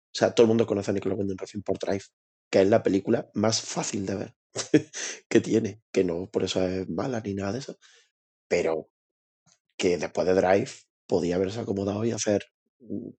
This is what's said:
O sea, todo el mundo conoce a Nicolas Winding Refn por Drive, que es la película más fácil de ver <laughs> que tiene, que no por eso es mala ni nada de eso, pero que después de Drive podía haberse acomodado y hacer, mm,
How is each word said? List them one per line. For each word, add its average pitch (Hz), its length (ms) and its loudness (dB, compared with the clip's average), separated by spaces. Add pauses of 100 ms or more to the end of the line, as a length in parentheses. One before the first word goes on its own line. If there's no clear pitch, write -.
O - 80 -20
sea, - 200 2
todo 120 100 8
el 113 40 6
mundo 113 180 4
conoce 104 240 -2
a 101 40 2
Nicolas 101 240 -2
Winding 98 200 -4
Refn 101 240 -12
por 95 160 -4
Drive, 98 260 -4 (460)
que 98 120 6
es 95 60 6
la 113 140 4
película 104 520 0
más 110 280 0
fácil - 440 -6
de 98 100 -4
ver - 200 -10 (180)
<laughs> - 760 -2
que 113 120 6
tiene, 104 420 -2 (100)
que 95 120 2
no 87 260 -4
por 95 140 -2
eso 92 220 -2
es 92 220 -4
mala 113 320 -4
ni 104 140 -6
nada 98 180 -4
de 123 80 -6
eso, - 180 -14 (680)
pero 85 420 0 (840)
que 87 220 0
después 82 280 -4
de 92 80 4
Drive 95 360 4 (360)
podía 87 300 0
haberse 98 240 -2
acomodado 101 440 -4
y 117 80 0
hacer, 107 320 0 (360)
mm, 107 380 -12